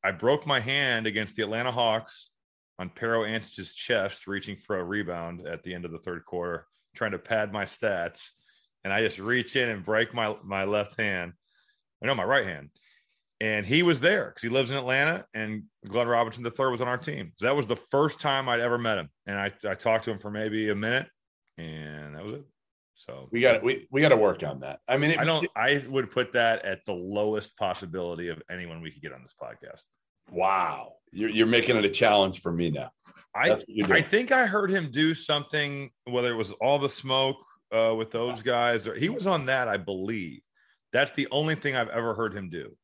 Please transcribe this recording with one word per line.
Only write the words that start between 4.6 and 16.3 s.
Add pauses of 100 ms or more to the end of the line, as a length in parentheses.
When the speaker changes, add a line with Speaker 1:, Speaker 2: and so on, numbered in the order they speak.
Speaker 1:
a
rebound
at
the
end
of
the
third
quarter, (300)
trying
to
pad
my
stats. (540)
And
I
just
reach
in
and
break
my,
my
left
hand. (680)
I
know,
my
right
hand. (680)
And
he
was
there
'cause
he
lives
in
Atlanta,
and (220)
Glenn
Robinson